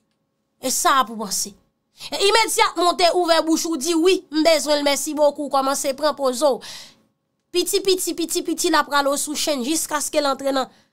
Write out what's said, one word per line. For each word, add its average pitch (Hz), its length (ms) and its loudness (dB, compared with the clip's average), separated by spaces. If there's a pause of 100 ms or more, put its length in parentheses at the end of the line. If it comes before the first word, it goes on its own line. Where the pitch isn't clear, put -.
(640)
Et 262 40 -2
ça 269 360 4
pour 220 120 -10
penser. 196 360 -8 (580)
Et 311 140 0
immédiatement, 415 720 2
t'es 226 180 4
ouvert 330 300 2
bouche 320 220 0
ou 330 100 -2
dit 285 180 -2
oui, 339 380 2
besoin, 302 500 2
merci 285 320 -2
beaucoup, 294 360 2
comment 269 260 0
c'est 269 180 -2
prend 294 200 0
pozo. 262 480 0 (880)
Piti, 370 300 0
piti, 370 320 0
piti, 339 280 -4
piti, 339 280 -4
la 302 140 2
pralo 285 340 0
sous 285 180 -6
chaîne 294 280 -2
jusqu'à 302 360 -2
ce - 100 -6
qu'elle 294 160 0
entre 269 260 -2
dans 262 180 -2 (240)